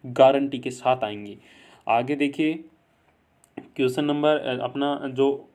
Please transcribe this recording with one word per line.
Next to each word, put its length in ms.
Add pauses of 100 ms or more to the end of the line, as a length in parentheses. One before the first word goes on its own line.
गारंटी 520
के 120
साथ 340
आएंगे। 340 (500)
आगे 280
देखिए, 360 (1200)
क्वेश्चन 280
नंबर, 320
अ, 280
अपना 400
जो 500